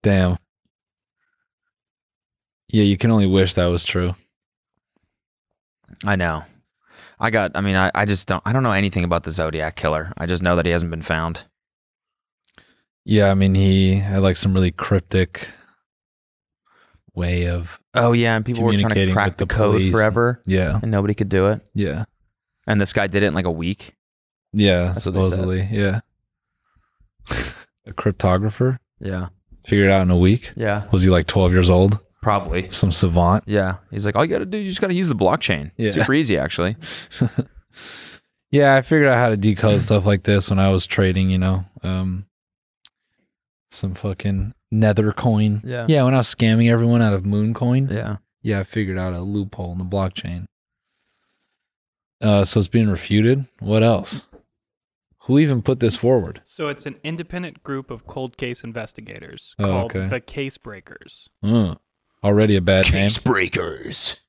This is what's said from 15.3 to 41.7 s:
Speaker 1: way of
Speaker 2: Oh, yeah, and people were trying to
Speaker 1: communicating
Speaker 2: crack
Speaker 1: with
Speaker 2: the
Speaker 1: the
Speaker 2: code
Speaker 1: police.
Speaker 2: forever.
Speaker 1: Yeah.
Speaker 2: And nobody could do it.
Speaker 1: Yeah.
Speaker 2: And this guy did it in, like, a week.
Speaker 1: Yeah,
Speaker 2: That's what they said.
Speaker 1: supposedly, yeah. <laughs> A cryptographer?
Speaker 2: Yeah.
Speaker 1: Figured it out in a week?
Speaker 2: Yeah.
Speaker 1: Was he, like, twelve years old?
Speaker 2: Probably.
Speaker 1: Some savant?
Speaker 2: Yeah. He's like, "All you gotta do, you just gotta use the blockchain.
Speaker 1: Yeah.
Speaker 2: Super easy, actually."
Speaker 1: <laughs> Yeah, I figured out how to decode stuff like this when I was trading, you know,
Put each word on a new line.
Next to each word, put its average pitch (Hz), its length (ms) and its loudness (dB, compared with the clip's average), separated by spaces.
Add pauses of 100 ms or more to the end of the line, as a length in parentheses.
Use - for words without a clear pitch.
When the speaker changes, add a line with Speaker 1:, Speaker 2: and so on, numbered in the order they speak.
Speaker 1:
way 87 340 -2
of 87 320 -6 (140)
Speaker 2:
Oh, 120 180 2
yeah, 117 240 2
and 110 100 -2
people 117 160 -4
were 113 80 2
trying 101 80 2
to 101 100 2
Speaker 1:
communicating 95 260 2
Speaker 2:
crack 101 160 2
Speaker 1:
with - 80 -16
Speaker 2:
the 98 80 -2
Speaker 1:
the - 80 -6
Speaker 2:
code 104 200 2
Speaker 1:
police. 95 180 2
Speaker 2:
forever. 113 540 0
Speaker 1:
Yeah. 95 340 0
Speaker 2:
And 110 100 -4
nobody 104 220 0
could 101 160 -2
do 95 200 2
it. 107 120 0 (140)
Speaker 1:
Yeah. 95 300 -4 (600)
Speaker 2:
And 104 140 0
this 95 120 0
guy 101 160 0
did 98 140 0
it 104 40 2
in, 76 80 -2
like, 90 120 -2
a 87 40 -2
week. 82 460 -8 (560)
Speaker 1:
Yeah, 92 400 2
Speaker 2:
That's 90 140 -6
what 92 80 -6
they 95 100 2
said. 92 60 2
Speaker 1:
supposedly, 92 400 -2
yeah. 101 300 -2 (1300)
<laughs> 58 240 -8 (340)
A 104 60 -18
cryptographer? 107 840 0 (220)
Speaker 2:
Yeah. 92 280 -8 (380)
Speaker 1:
Figured 101 220 4
it 98 40 4
out 95 100 4
in 90 80 2
a 87 60 4
week? 92 400 4
Speaker 2:
Yeah. 104 360 -4
Speaker 1:
Was 92 100 2
he, 92 80 6
like, 87 160 4
twelve 92 260 2
years 92 180 4
old? 98 280 4 (240)
Speaker 2:
Probably. 92 480 -2
Speaker 1:
Some 95 220 0
savant? 87 540 2
Speaker 2:
Yeah. 95 300 -2 (140)
He's 104 140 -8
like, 104 100 -2
"All 131 100 2
you 170 60 -2
gotta - 140 -2
do, 190 140 -8
you 196 100 -8
just 185 120 -8
gotta 190 120 -2
use 180 160 -2
the 139 80 0
blockchain. 90 600 0
Speaker 1:
Yeah. 113 100 -2
Speaker 2:
Super 95 240 0
easy, 135 240 2
actually." 87 400 -4 (420)
Speaker 1:
<laughs> 123 80 2 (1200)
Yeah, 139 240 4
I 135 80 4
figured 151 260 2
out 127 80 4
how 120 120 2
to 110 80 0
decode 104 440 2
stuff 101 260 2
like 101 180 0
this 101 260 2
when 98 80 2
I 98 120 4
was 95 140 2
trading, 95 460 0
you 92 80 0
know, 92 260 0 (200)